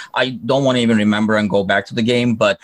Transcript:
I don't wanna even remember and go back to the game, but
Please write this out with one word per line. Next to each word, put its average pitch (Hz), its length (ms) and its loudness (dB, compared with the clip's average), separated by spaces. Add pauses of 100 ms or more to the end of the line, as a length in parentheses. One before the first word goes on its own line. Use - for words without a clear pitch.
(140)
I 127 160 -2
don't 131 340 -2
wanna 127 160 0
even 117 180 2
remember 107 380 2
and 107 140 0
go 101 140 0
back 98 240 -2
to - 80 -16
the 120 60 -2
game, 120 340 0
but 104 280 0